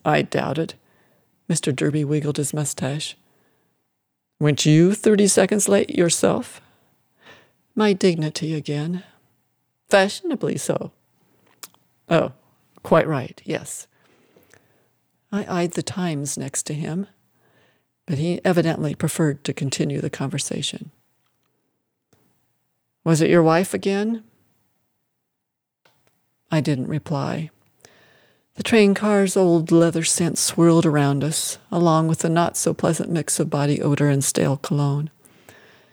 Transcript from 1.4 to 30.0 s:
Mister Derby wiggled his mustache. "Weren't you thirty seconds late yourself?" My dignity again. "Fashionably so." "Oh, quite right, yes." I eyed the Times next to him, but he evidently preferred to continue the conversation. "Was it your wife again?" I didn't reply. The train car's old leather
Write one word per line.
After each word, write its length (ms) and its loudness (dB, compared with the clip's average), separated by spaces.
Mister 240 -2
Derby 320 -2
wiggled 340 -2
his 160 -4
mustache. 640 -6
"Weren't 260 2
you 280 6
thirty 340 4
seconds 400 2
late 240 2
yourself?" 720 0
My 200 2
dignity 600 0
again. 500 -6
"Fashionably 680 0
so." 340 -6
"Oh, 260 0
quite 240 4
right, 360 -6
yes." 440 -8
I 320 -4
eyed 80 -4
the 120 -6
Times 540 -6
next 260 -8
to 100 -8
him, 340 -6
but 140 -4
he 260 -2
evidently 480 0
preferred 500 -2
to 100 -6
continue 460 -4
the 100 -4
conversation. 840 -8
"Was 160 2
it 100 4
your 140 6
wife 300 2
again?" 500 -2
I 100 2
didn't 260 -2
reply. 600 -6
The 80 -10
train 300 4
car's 440 2
old 340 4
leather 320 4